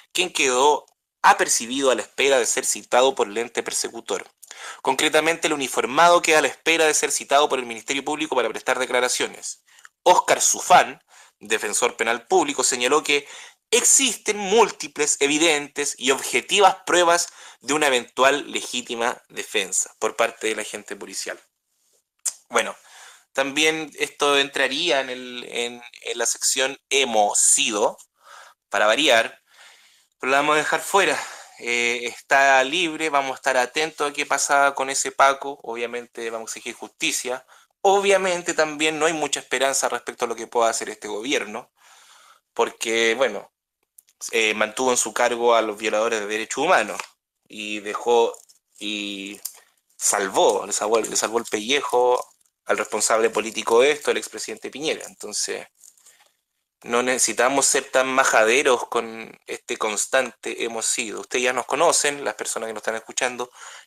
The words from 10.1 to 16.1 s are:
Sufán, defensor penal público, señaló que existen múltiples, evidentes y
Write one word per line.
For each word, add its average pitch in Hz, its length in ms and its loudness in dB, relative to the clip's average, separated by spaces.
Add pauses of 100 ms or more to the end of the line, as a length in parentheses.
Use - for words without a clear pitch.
Sufán, 143 580 4 (380)
defensor 107 580 -2
penal 117 300 -2
público, 143 360 2
señaló 127 400 2
que 143 240 -2 (440)
existen 233 680 2
múltiples, 190 840 0
evidentes 147 800 0
y 127 120 0